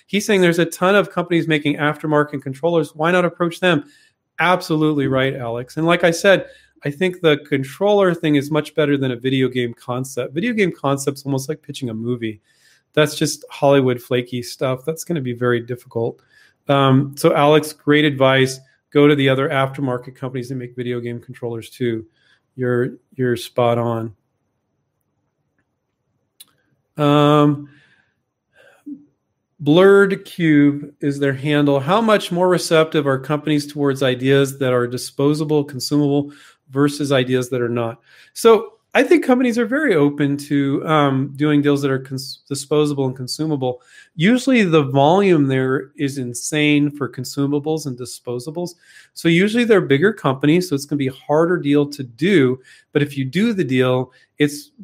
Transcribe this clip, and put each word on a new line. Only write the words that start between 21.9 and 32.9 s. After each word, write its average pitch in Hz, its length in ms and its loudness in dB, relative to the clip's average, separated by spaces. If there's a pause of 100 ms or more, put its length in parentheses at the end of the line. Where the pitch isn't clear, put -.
You're, 123 420 -2 (180)
you're 123 220 -2
spot 120 400 0
on. 117 360 -4 (2750)
Um, 147 720 4 (1900)
Blurred 196 640 4
Cube 147 760 2
is 143 200 -4
their 139 120 0
handle. 143 480 0
"How 175 220 0
much 208 280 0
more 180 200 0
receptive 160 580 2